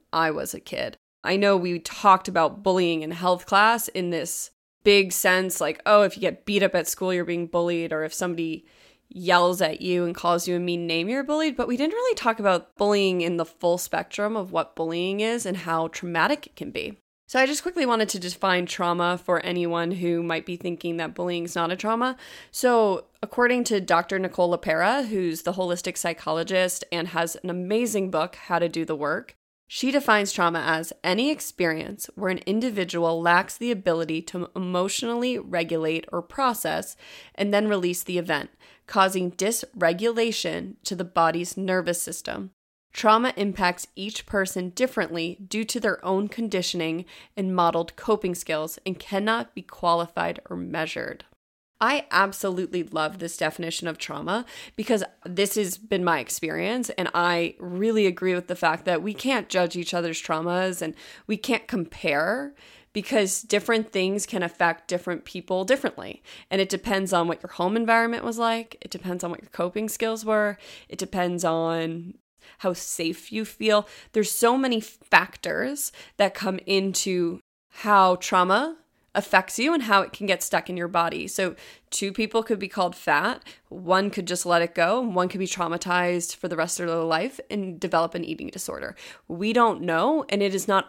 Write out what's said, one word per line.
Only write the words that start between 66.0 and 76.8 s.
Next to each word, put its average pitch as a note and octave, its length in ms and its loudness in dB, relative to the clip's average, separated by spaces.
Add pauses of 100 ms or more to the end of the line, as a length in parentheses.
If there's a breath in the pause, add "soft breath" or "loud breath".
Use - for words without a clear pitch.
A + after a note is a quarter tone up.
And F#3+ 120 2
it F#3+ 80 2
depends F#3+ 440 -2
on E3+ 140 2
what E3 160 -4
your F3+ 80 -14
home F#3 260 0
environment A#3 460 2
was A3+ 160 -6
like. A3+ 420 -2
It - 120 -14
depends F3+ 320 -6
on F3 60 -4
what - 120 -10
your - 80 -20
coping G3 380 -4
skills A3+ 360 -4
were. G#3 340 2 (300 loud breath)
It - 100 -12
depends F3+ 460 -2
on E3 680 -2 (440 loud breath)
how F#3 160 -2
safe - 580 -6
you G#3+ 100 -2
feel. G#3 460 0 (240 loud breath)
There's G#3 180 2
so A#3+ 280 4
many B3+ 200 2
factors - 1120 -2 (260 loud breath)
that G3 160 2
come F#3+ 320 -4
into F#3 760 0 (300)